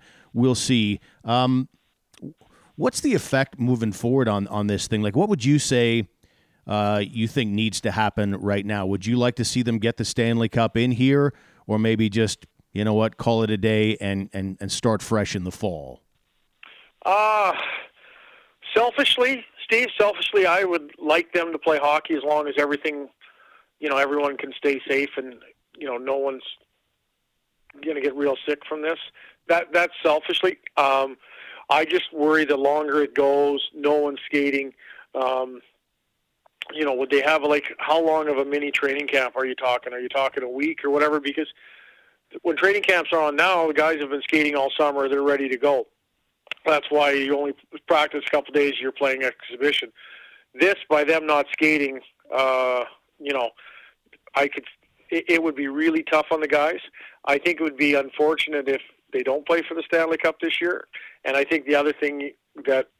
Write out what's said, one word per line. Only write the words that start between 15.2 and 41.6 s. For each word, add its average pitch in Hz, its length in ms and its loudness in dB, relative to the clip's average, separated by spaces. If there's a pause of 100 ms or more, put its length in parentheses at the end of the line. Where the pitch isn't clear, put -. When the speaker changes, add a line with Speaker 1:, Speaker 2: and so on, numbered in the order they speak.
Speaker 1:
in 92 80 -6
the 90 80 -6
fall? 76 500 -8 (1040)
Speaker 2:
Uh, 208 480 2 (1200)
selfishly, 247 720 2 (200)
Steve, 233 240 2 (100)
selfishly, 202 480 2
I 175 180 4
would 170 360 -4
like 165 320 0
them 170 180 0
to 160 80 -6
play 156 200 2
hockey 147 360 0
as 139 80 -2
long 151 240 0
as 139 120 -6
everything, 147 500 -2 (720)
you 151 80 -4
know, 135 80 -2
everyone 143 400 0
can 135 200 -10
stay 139 320 0
safe 139 280 0
and, 131 180 -10 (420)
you 147 100 -12
know, 127 100 -6
no 131 200 -4
one's 135 260 -4 (1400)
gonna 151 160 -6
get 135 140 -2
real 139 220 -2 (120)
sick 143 200 -4
from 156 140 -8
this. 160 160 -4 (500)
That, 170 240 0
that's 170 200 2 (100)
selfishly. 165 560 0 (180)
Um, 135 400 2 (540)
I 151 140 4
just 165 280 0
worry 156 320 4
the 143 120 2
longer 147 460 2
it 143 120 -4
goes, 143 600 2
no 147 200 2
one's 147 320 0
skating. 139 460 -2 (420)
Um, 131 460 -2 (1120)
you 156 120 -4
know, 139 100 0
would 131 160 -4
they 139 120 0
have, 151 200 2
like, 147 360 0
how 165 260 2
long 156 240 0
of 139 100 0
a 139 60 0
mini 143 260 -4
training 139 360 -2
camp 131 300 -2
are 131 100 -2
you 127 80 -6
talking? 123 380 -2
Are 123 60 -10
you 123 100 -8
talking 135 340 -2
a 123 60 -6
week 143 360 -4
or 143 60 -2
whatever? 151 300 2
Because 143 280 -4 (920)